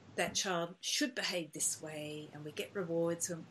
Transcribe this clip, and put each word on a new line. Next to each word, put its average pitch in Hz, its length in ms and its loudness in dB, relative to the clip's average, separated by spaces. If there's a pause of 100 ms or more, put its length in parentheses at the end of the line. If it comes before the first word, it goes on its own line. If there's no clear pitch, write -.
(160)
that 175 200 2
child 175 460 2
should - 340 2
behave 185 380 0
this - 280 0
way, 151 520 -6
and 151 100 -8
we 151 80 -6
get 196 220 -6
rewards 170 540 2
from, 170 240 -4